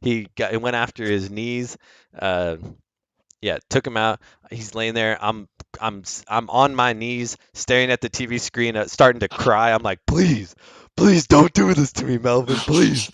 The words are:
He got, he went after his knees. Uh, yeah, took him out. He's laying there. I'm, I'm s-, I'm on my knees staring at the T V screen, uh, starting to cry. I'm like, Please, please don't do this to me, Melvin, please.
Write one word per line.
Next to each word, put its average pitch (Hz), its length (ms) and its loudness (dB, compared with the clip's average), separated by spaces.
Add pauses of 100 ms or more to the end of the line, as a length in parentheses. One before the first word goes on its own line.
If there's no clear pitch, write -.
He 117 260 -2 (100)
got, 107 140 -4
he 110 60 -4
went 120 200 -2
after 117 280 -4
his 101 260 -2
knees. 120 460 -8 (420)
Uh, 87 380 -2 (840)
yeah, 92 180 -4 (120)
took 135 160 -2
him 123 100 -8
out. 110 240 0 (300)
He's 113 240 -14
laying 113 200 -4
there. 110 260 -2
I'm, 107 280 -6 (320)
I'm 107 200 -6
s-, - 260 -16
I'm 110 240 -4
on 139 240 2
my 123 180 0
knees 117 440 -6 (180)
staring 127 360 0
at 123 100 2
the 123 80 -4
T - 180 -6
V 120 120 -4
screen, 117 380 -4
uh, 107 100 -2
starting 123 340 4
to 104 80 -2
cry. 117 440 2
I'm 110 100 0
like, 98 240 -4
Please, 147 480 0 (420)
please 180 300 4
don't 156 260 6
do 190 220 2
this 143 200 2
to 127 100 -6
me, 127 140 -2
Melvin, 123 380 2
please. 139 580 2